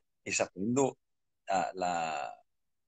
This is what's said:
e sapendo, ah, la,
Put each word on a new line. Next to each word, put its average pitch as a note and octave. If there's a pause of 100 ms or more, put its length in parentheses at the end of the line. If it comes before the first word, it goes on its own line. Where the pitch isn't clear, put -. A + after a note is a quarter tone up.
(280)
e G2
sapendo, A#2+ (480)
ah, F#2
la, D#2+ (420)